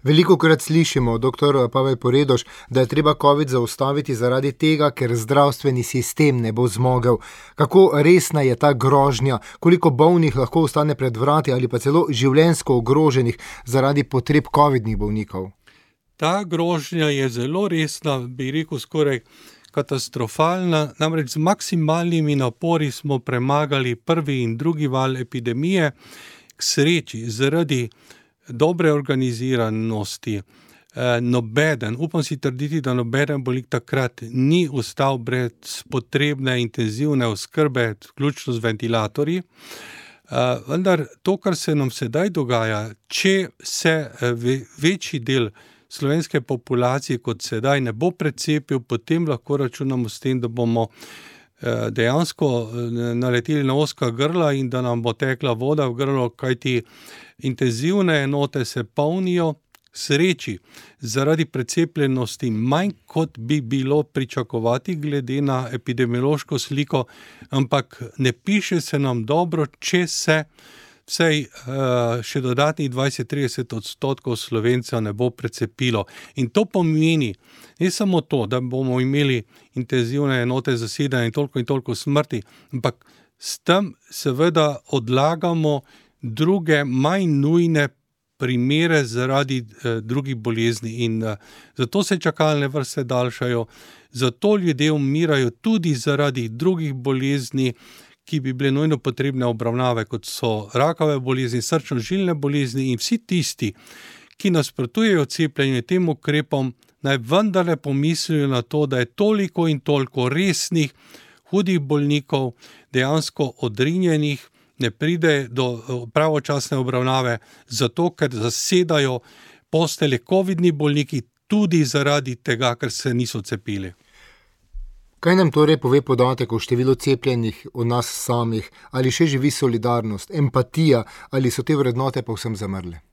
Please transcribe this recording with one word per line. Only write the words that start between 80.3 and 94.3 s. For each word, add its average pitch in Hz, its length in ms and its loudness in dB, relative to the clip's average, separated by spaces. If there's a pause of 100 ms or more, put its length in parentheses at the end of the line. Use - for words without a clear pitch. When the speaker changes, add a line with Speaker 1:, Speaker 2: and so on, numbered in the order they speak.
Speaker 2:
enote 127 360 0
zasedene 123 480 -2
in 113 60 -2
toliko 143 280 -4
in 120 60 -4
toliko 127 300 -4
smrti, 143 460 -2 (280)
ampak 123 260 -4 (420)
s - 220 -12
tem 185 320 2 (140)
seveda 151 800 0
odlagamo 147 960 0 (420)
druge, 156 640 2
manj 147 420 0
nujne 156 600 2 (500)
primere 139 680 2
zaradi, 131 520 0 (200)
eh, 113 240 -2
drugih 131 340 -4
bolezni 113 680 -2
in, 113 200 -2
eh, 110 120 -4 (400)
zato 160 280 0
se 190 140 0
čakalne 151 500 0
vrste 139 360 -4
daljšajo, 123 640 -2 (460)
zato 131 460 0